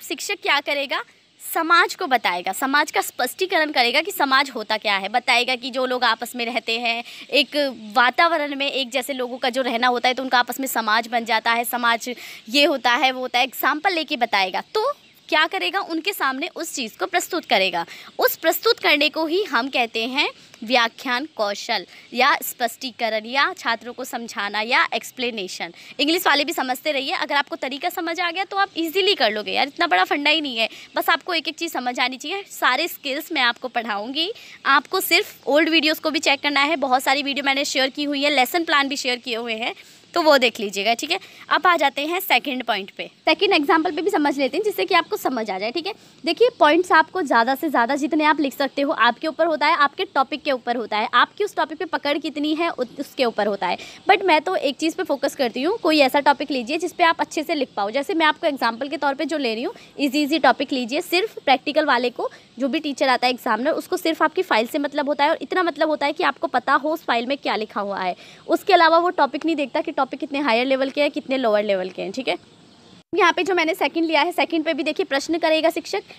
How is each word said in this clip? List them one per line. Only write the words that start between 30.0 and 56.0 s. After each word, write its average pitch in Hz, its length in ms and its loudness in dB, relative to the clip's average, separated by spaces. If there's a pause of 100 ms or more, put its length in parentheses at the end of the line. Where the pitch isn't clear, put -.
फंडा 302 260 0
ही 320 100 2
नहीं 254 160 -6
है, 226 100 0 (280)
बस 339 140 -2
आपको 349 240 0
एक 320 140 -2
एक 330 80 -8
चीज़ 330 180 -8
समझ 247 260 -4
आनी 254 180 0
चाहिए। 381 320 -8
सारे 285 380 0
स्किल्स 285 440 -8
मैं 285 120 0
आपको 240 260 0
पढ़ाऊँगी, 233 600 -4 (380)
आपको 294 340 2
सिर्फ - 460 -2
ओल्ड 320 220 4
वीडियोज़ 311 320 2
को 311 100 -2
भी 302 100 -2
चेक 277 200 0
करना 285 200 2
है, 302 160 2
बहुत 262 260 2
सारी 277 200 0
वीडियो 277 220 -4
मैंने 277 220 0
शेयर 262 240 0
की 294 140 -6
हुई 285 180 -2
है, 294 80 2
लेसन 277 320 2
प्लान 285 240 2
भी 277 100 -6
शेयर 247 220 -4
किए 240 180 -6
हुए 233 180 -6
हैं, 254 180 -6 (400)
तो 349 80 0
वो 302 160 6
देख 240 220 2
लीजिएगा, 202 340 -2
ठीक 294 180 -4
है। 381 60 -2 (320)
अब 311 180 2
आ 349 100 6
जाते 285 260 0
हैं 349 160 -2
सेकंड 254 440 0
पॉइंट 196 280 -4
पे, 175 140 -12 (200)
सेकंड 370 280 4
एग्जांपल 320 380 2
पे 320 100 -4
भी 359 100 2
समझ 294 260 2
लेते 277 200 0
हैं 415 60 -2
जिससे 381 220 0
कि 359 100 0
आपको 339 220 0
समझ 226 320 -4
आ 190 100 -4
जाए, 220 120 -4
ठीक 330 160 -6
है। 440 60 -8 (300)
देखिए 466 260 2 (100)
पॉइंट्स 330 320 6
आपको 330 320 4
ज़्यादा 254 320 2
से 320 140 -2
ज़्यादा 247 260 2
जितने 302 300 0
आप 302 140 4
लिख 277 140 0
सकते 277 280 -2
हो 285 100 0
आपके 240 360 2
ऊपर 320 200 0
होता 302 200 2
है, 330 100 4
आपके 285 280 0
टॉपिक 277 380 -2
के 294 80 0
ऊपर 240 240 -2
होता 214 220 -4
है, 220 160 -2
आपकी 277 300 2
उस 403 120 -6
टॉपिक 320 220 -2
पे 370 100 -4
पकड़ 294 300 -2
कितनी 302 380 -4
है 339 140 0
उत-, - 300 -6
उसके 262 260 -2
ऊपर 214 220 0
होता 196 200 -2
है। 180 100 -2 (320)
But 392 160 4
मैं 311 160 6
तो 370 140 -4
एक 277 220 -2
चीज़ 311 180 -2
पे 370 80 -4
फोकस 277 320 -4
करती 247 280 -2
हूँ, 403 160 0
कोई 311 200 4
ऐसा 269 220 4